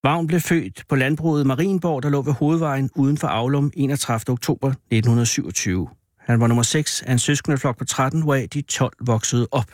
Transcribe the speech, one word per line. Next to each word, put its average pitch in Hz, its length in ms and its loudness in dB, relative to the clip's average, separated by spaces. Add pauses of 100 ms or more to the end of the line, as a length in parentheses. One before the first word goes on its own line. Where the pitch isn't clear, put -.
Vagn 165 240 0
blev 170 120 2
født - 500 -2
på 143 60 0
landbruget 147 520 0
Marienborg, 165 560 0
der 147 60 0
lå 143 120 0
ved 139 120 0
hovedvejen 147 640 0
uden 139 220 2
for 147 100 -2
Aulum 139 460 0
enogtredivte 135 560 -2
oktober 135 440 0 (180)
nitten 117 340 4
syvogtyve. 92 640 -2 (300)
Han 117 200 2
var 117 80 4
nummer 117 160 4
seks - 380 -2
af 127 100 -4
en 123 80 2
søskendeflok 143 580 0
på 127 80 -8
tretten, 139 360 0
hvoraf 139 320 0
de 147 80 -4
tolv - 400 -2
voksede 120 500 0
op. 127 220 -2